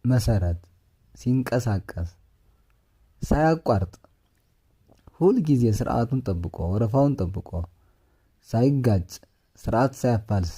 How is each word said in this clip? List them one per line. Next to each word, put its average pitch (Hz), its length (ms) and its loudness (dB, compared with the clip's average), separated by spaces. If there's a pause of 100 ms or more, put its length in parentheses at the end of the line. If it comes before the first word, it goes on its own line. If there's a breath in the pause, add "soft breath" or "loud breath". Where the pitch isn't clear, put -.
መሰረት 104 560 0 (540)
ሲንቀሳቀስ 120 960 -2 (1120)
ሳያቋርጥ 151 680 0 (1200)
ሁል 196 280 2
ጊዜ 139 300 2
ስርዓቱን 123 500 -2
ጠብቆ፣ 87 340 -4 (120)
ወረፋውን 113 480 2
ጠብቆ፣ 92 340 -6 (960)
ሳይጋጭ፣ 120 600 2 (520)
ስርዓት 123 340 0
ሳያፋልስ 104 640 -2